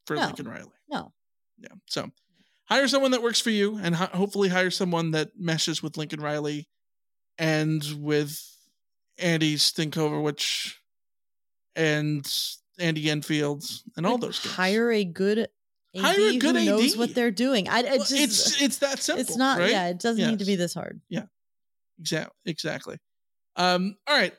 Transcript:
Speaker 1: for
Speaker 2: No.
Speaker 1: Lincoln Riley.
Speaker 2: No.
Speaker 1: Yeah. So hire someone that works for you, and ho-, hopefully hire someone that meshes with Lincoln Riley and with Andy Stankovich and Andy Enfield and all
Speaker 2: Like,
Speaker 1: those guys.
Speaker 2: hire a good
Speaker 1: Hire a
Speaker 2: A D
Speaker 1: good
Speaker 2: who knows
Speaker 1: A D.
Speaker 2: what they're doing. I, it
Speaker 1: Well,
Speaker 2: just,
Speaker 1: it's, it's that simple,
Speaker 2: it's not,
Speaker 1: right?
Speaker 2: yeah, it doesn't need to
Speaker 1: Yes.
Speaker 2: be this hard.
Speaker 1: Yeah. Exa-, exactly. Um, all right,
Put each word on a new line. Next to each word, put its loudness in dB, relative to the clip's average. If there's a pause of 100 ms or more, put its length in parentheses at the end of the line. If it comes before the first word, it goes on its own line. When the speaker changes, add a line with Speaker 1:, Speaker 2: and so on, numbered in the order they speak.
Speaker 1:
for -4
Speaker 2:
No. 0
Speaker 1:
Lincoln -10
Riley. -16 (200)
Speaker 2:
No. -8 (460)
Speaker 1:
Yeah. -20 (120)
So -8 (560)
hire 4
someone 2
that 0
works 0
for 0
you, 2
and 2
ho-, 0
hopefully 0
hire 2
someone 0
that 0
meshes -2
with -8
Lincoln -6
Riley -4 (720)
and 2 (160)
with 0 (800)
Andy 2
Stankovich -2 (1000)
and 0 (520)
Andy 0
Enfield -2 (320)
and -2
all 2
Speaker 2:
Like, -2
Speaker 1:
those -6
guys. -8
Speaker 2:
hire 0
a 2
good 0 (480)
Speaker 1:
Hire 2
a 6
Speaker 2:
A 4
D 0
Speaker 1:
good 4
Speaker 2:
who 4
knows 4
Speaker 1:
A -4
D. -2
Speaker 2:
what 0
they're 4
doing. 2
I, 2
it 0
Speaker 1:
Well, 4
Speaker 2:
just, 0
Speaker 1:
it's, 2
it's 2
that 0
simple, 0
Speaker 2:
it's -4
not, 2
Speaker 1:
right? 4
Speaker 2:
yeah, 2
it -4
doesn't 0
need 2
to -4
Speaker 1:
Yes. -2
Speaker 2:
be 2
this 0
hard. -10
Speaker 1:
Yeah. -6 (760)
Exa-, -4 (180)
exactly. -6 (600)
Um, 2 (100)
all 2
right, 2